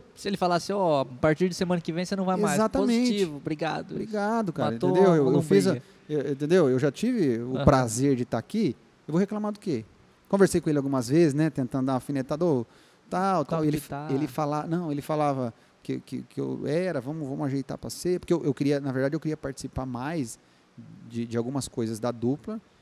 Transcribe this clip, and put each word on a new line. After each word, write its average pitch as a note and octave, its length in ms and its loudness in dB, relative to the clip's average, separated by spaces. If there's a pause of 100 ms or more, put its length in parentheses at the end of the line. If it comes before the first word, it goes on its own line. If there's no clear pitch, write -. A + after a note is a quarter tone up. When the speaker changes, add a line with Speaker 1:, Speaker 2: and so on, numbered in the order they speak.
(140)
Speaker 1:
Se - 140 -10
ele G3 80 -2
falasse, F3+ 360 0
"Ó, E3+ 280 2
a C3+ 40 0
partir D#3 440 2
de F3 60 -4
semana F3+ 260 0
que E3 120 -6
vem F3 120 -4
você G3+ 100 -6
não F#3+ 100 -2
vai F#3 120 0
mais." G3+ 180 0
Speaker 2:
Exatamente. A#3 480 2
Speaker 1:
Positivo, G3 340 0
obrigado. D#3 560 -4
Speaker 2:
Obrigado, G#3+ 600 -2
cara, A2+ 200 -2
Speaker 1:
Matou D3 180 0
Speaker 2:
entendeu? F#3 220 6
Speaker 1:
a D#3+ 40 6
Speaker 2:
Eu, C3+ 180 4
eu E3 80 4
fiz F#3+ 240 4
a, F#3+ 40 4
Speaker 1:
lombriga. B2+ 160 -4 (220)
Speaker 2:
eu, D3 240 -2
entendeu? D3 380 4
Eu B2+ 80 4
já C#3+ 140 2
tive G3 480 0
o B2+ 160 -4
Speaker 1:
Aham. C#3 80 -2
Speaker 2:
prazer C3 520 4
de A#2+ 80 -2
tá A#2 140 -2
aqui, F#3 380 -2 (300)
eu D3 60 -6
vou E3 60 2
reclamar G#3 340 -2
do G#3 80 -14
quê? B2 240 -4 (440)
Conversei F#3 320 6
com - 100 -2
ele D3 80 2
algumas C3+ 300 0
vezes, D3+ 260 6
né, D#3 160 2
tentando C3 360 -2
dar C3+ 80 0
uma B2+ 40 0
afinetada, C#3+ 460 -4
"Ô, C3+ 200 2 (440)
tal, F3+ 360 0
tal", E3 140 -2
Speaker 1:
Como D#3 60 0
Speaker 2:
e D3+ 40 2
ele D3+ 120 0
Speaker 1:
que - 80 -16
tá? D3 240 -10
Speaker 2:
ele C#3 160 -2
fala-, D3+ 360 -4
não, E3 280 -4
ele C#3+ 100 -4
falava C#3 500 -2 (300)
que, C3 160 -6
que, B2+ 240 -10
que - 180 -10
eu C3 260 -6
era, D#3+ 340 -2
"Vamos, C#3+ 280 -8
vamos D3+ 200 -6
ajeitar C#3 280 -6
pra B2 140 -12
ser", F3+ 300 -4
porque - 120 -4
eu, E3 120 0
eu C#3+ 100 0
queria, C#3+ 240 0
na C#3 140 -4
verdade, C#3 240 0
eu D3 40 -6
queria D#3 160 -4
participar C3+ 480 -8
mais B2+ 540 -6 (680)
de, A#2 180 -6
de A#2 100 -6
algumas B2 300 -2
coisas A2+ 320 -4
da A#2+ 140 -2
dupla, C3+ 480 -4 (220)